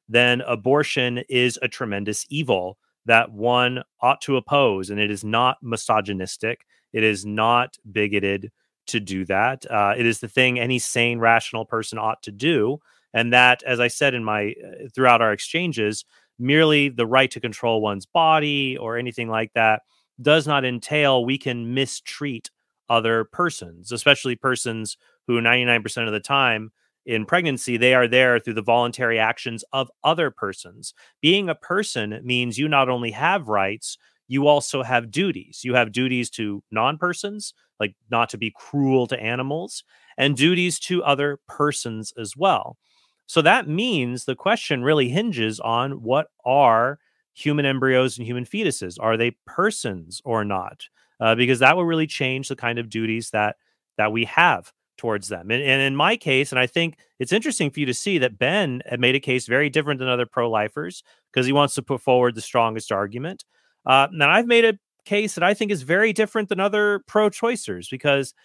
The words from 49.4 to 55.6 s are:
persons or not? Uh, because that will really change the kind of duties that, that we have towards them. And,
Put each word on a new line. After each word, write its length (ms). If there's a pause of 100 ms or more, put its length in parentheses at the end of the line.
persons 760
or 220
not? 420 (320)
Uh, 160
because 260
that 140
will 120
really 200
change 420
the 80
kind 220
of 120
duties 400
that, 260 (400)
that 160
we 140
have 440 (280)
towards 300
them. 220
And, 120